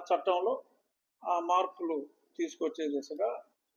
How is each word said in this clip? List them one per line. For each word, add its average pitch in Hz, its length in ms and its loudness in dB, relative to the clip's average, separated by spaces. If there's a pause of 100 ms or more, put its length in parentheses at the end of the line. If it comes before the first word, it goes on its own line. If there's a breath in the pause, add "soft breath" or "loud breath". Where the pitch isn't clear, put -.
చట్టంలో 180 440 2 (720)
ఆ 180 160 2
మార్పులు 175 580 0 (420)
తీసుకొచ్చే 160 480 -2
దిశగా 151 440 -2 (460)